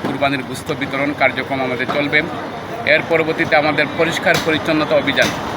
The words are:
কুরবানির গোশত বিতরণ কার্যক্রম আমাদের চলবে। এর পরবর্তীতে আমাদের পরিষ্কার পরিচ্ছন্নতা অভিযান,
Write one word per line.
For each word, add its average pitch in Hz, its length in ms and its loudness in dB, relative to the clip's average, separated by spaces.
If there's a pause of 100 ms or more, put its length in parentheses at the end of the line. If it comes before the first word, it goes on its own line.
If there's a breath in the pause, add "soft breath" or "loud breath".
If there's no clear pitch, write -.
কুরবানির 139 400 0
গোশত 127 300 -8
বিতরণ 139 460 -2
কার্যক্রম 131 440 0
আমাদের 127 320 -2
চলবে। 147 280 2 (640)
এর 151 220 4
পরবর্তীতে 160 480 2
আমাদের 147 300 4 (120)
পরিষ্কার 165 360 2 (100)
পরিচ্ছন্নতা 156 520 0
অভিযান, 135 320 2 (280)